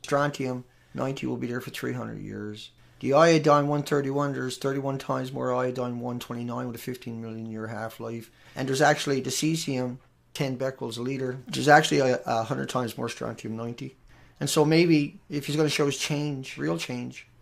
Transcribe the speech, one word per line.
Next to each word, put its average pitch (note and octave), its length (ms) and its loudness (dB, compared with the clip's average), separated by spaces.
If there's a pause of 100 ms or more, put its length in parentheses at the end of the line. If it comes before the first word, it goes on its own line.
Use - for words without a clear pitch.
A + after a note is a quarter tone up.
Strontium C#3 600 -2 (280)
ninety C3 320 -4
will B2+ 100 -2
be B2 120 -4
there A#2+ 140 -6
for B2+ 100 -12
three B2 220 -6
hundred A2 260 -8
years. G#2 500 -12 (300)
The C3 140 0
iodine D3+ 540 8
one D3 140 0
thirty-one, C#3+ 520 0
there's B2+ 260 -4
thirty-one C3+ 400 -2
times C3 340 -4
more B2+ 180 -2
iodine B2 480 -2
one A#2+ 200 -6
twenty-nine A#2+ 480 -6
with A#2+ 80 -8
a A#2+ 40 -12
fifteen A#2+ 400 -8
million A2+ 280 -10
year A2 180 -8
half-life. A2+ 640 -8 (260)
And C3+ 140 -4
there's C3+ 140 2
actually C#3 380 2
the C3 100 -4
cesium, C3+ 680 -2 (380)
ten C3 220 -2
becquerels B2+ 420 -6
a - 20 -6
liter, C3 460 -4
which C#3 100 -6
is C3 100 0
actually D3+ 340 10
a, B2+ 260 4
a A2+ 160 2
hundred C3 260 -4
times A#2+ 260 -2
more A#2+ 140 -4
strontium A2+ 480 -8
ninety. A#2 400 -10 (420)
And D3 80 -4
so D#3 160 4
maybe D#3+ 640 4
if D3 200 -6
he's C#3+ 80 -2
gonna D3+ 140 4
show C#3+ 180 2
his C#3 100 0
change, D3 600 -4
real D#3+ 180 -2
change B2 500 -8 (140)